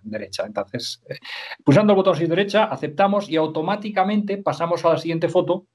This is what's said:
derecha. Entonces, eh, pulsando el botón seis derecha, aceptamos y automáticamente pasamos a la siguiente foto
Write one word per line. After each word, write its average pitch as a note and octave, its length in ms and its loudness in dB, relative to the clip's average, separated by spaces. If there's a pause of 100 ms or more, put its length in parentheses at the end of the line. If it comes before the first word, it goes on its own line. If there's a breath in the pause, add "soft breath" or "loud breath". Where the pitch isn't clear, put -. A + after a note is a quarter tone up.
derecha. G#2+ 420 -8
Entonces, - 640 -10
eh, - 60 -12 (480 loud breath)
pulsando G#3 300 6
el F#3+ 40 6
botón F#3+ 200 4
seis D#3+ 120 0
derecha, G3+ 360 2
aceptamos G3 640 0
y D#3 80 -2
automáticamente G3 1040 -2
pasamos E3+ 460 -2
a E3 60 4
la D3+ 80 2
siguiente E3 300 -2
foto F3 460 0